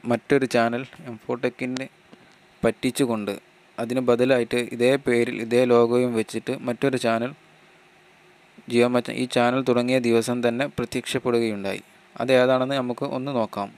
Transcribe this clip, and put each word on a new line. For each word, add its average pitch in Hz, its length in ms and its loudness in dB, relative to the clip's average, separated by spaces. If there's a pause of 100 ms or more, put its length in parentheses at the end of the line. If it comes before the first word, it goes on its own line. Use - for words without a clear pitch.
(100)
മറ്റൊരു 131 440 0
ചാനൽ 117 280 0 (260)
എം 113 160 -12
ഫോർ 123 180 -6
ടെക്കിൻ്റെ 127 440 -6 (760)
പറ്റിച്ചുകൊണ്ട് 113 720 -2 (480)
അതിന് 123 260 -4
ബദലായിട്ട് 123 520 2 (160)
ഇതേ 120 140 4 (180)
പേരിൽ 120 280 2 (100)
ഇതേ 120 140 4 (120)
ലോഗോയും 120 480 4
വെച്ചിട്ട് 113 340 -6 (140)
മറ്റൊരു 127 380 -2
ചാനൽ 117 280 -2 (1400)
ജിയോ 120 220 4
മച്ചാൻ 120 200 -2 (100)
ഈ - 20 -4 (100)
ചാനൽ 123 240 2 (100)
തുടങ്ങിയ 123 380 2
ദിവസം 117 400 2
തന്നെ 123 180 -2 (120)
പ്രത്യക്ഷപ്പെടുകയുണ്ടായി. 117 1040 -4 (380)
അത് 131 180 0
ഏതാണെന്ന് 131 420 2
നമുക്ക് 123 240 -6 (120)
ഒന്ന് 131 200 -6
നോക്കാം. 104 400 -4